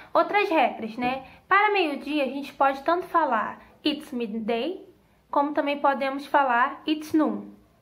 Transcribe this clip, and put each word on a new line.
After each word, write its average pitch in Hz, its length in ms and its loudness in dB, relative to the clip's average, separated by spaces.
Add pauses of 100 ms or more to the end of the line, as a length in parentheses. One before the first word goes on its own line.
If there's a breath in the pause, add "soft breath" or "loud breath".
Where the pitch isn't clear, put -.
(140)
Outras 392 360 2
regras, 226 480 0
né? 254 280 -4 (220 loud breath)
Para 415 240 4
meio-dia, 294 540 0
a 240 40 -2
gente 277 240 -8
pode 277 300 2
tanto 359 240 0
falar 226 540 0 (240 loud breath)
"It's 294 260 -2
midday", 233 720 -4 (460 soft breath)
como 294 220 0
também 285 260 0
podemos 269 460 0
falar 269 600 2
"It's 311 280 -2
noon". 247 400 0 (280)